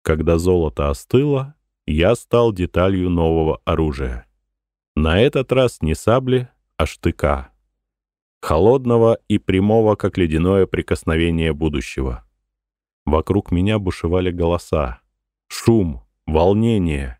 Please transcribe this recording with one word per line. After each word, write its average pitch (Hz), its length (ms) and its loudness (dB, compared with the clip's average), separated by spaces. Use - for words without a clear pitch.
Когда 80 380 0
золото 82 500 0
остыло, 139 640 -2
я 82 280 2
стал 117 400 0
деталью 90 560 0
нового 80 560 0
оружия. 69 600 -2
На 80 240 2
этот 135 320 0
раз 127 300 0
не 78 120 0
сабли, 127 540 -2
а 78 80 0
штыка. 71 680 -4
Холодного 117 760 2
и 104 80 2
прямого, 104 600 2
как - 200 -4
ледяное 90 480 2
прикосновение 82 880 -2
будущего. 71 720 -6
Вокруг 78 480 0
меня 98 260 0
бушевали 92 520 -2
голоса, 85 720 -2
шум, 95 560 0
волнение. 85 920 0